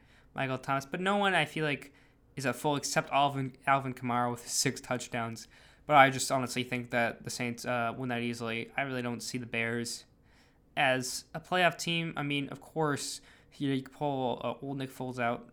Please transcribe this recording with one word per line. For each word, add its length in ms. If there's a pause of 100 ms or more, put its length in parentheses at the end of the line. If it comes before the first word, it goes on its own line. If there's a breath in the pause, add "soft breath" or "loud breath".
(340 soft breath)
Michael 240
Thomas. 260
But 160
no 160
one, 180
I 120
feel 180
like, 280 (440 soft breath)
is 100
at 80
full 220
except 360
Alvin, 420 (120)
Alvin 280
Kamara 360
with 180
six 320
touchdowns. 680 (380 loud breath)
But 100
I 140
just 200
honestly 320
think 280
that 340
the 60
Saints, 340
uh, 320
win 140
that 100
easily. 560
I 60
really 200
don't 200
see 160
the 80
Bears 580 (720 soft breath)
as 480 (100)
a 60
playoff 360
team. 400
I 60
mean, 280
of 100
course, 600 (360 loud breath)
you 120
know, 60
you 80
can 120
pull, 500
uh, 200
old 140
Nick 160
Foles 240
out, 340